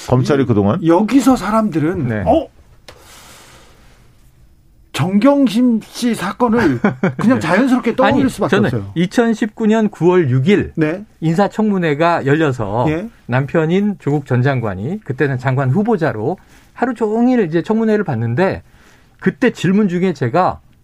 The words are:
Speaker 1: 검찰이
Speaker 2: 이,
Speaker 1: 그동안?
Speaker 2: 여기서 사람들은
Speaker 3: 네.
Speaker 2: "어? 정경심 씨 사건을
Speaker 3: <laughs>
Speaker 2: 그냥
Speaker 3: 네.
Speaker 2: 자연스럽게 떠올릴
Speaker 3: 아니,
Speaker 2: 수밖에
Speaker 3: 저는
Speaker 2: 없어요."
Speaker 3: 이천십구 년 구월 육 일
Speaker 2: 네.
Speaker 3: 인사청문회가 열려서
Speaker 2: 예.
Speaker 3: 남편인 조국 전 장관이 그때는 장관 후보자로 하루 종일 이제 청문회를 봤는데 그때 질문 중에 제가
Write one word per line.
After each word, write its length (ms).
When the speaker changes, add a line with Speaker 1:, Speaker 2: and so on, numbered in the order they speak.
Speaker 1:
검찰이 360
Speaker 2:
이, 20
Speaker 1:
그동안? 400
Speaker 2:
여기서 500
사람들은 720
Speaker 3:
네. 200
Speaker 2:
"어? 200
정경심 880
씨 320
사건을 640
Speaker 3:
<laughs> 180
Speaker 2:
그냥 180
Speaker 3:
네. 40
Speaker 2:
자연스럽게 560
떠올릴 260
Speaker 3:
아니, 80
Speaker 2:
수밖에 260
Speaker 3:
저는 120
Speaker 2:
없어요." 280
Speaker 3:
이천십구 720
년 220
구월 400
육 180
일 280
Speaker 2:
네. 280
Speaker 3:
인사청문회가 1040
열려서 640
Speaker 2:
예. 200
Speaker 3:
남편인 760
조국 260
전 160
장관이 600
그때는 340
장관 340
후보자로 640
하루 200
종일 480
이제 220
청문회를 420
봤는데 560
그때 320
질문 380
중에 240
제가 460